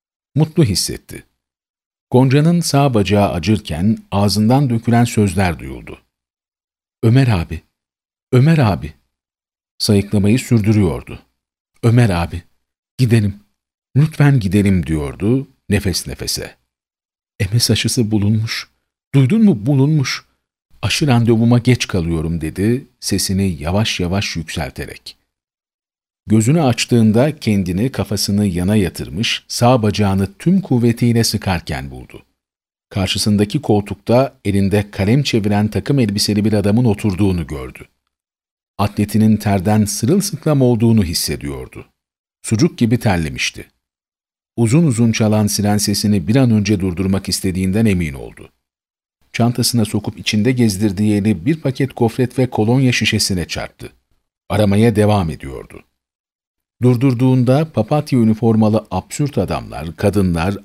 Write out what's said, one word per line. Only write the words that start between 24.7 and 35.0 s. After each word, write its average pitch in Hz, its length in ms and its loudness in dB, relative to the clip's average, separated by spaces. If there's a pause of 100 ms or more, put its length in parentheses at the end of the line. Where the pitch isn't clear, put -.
Gözünü 113 320 2
açtığında 120 800 2
kendini 101 520 -2
kafasını 101 540 -2
yana 90 300 0
yatırmış, 82 720 -4
sağ 120 360 2
bacağını 98 560 0
tüm 180 220 2
kuvvetiyle 117 640 2
sıkarken 80 680 -4
buldu. 64 320 -18 (640)
Karşısındaki 190 720 0
koltukta 113 840 -2
elinde 101 460 0
kalem 113 320 0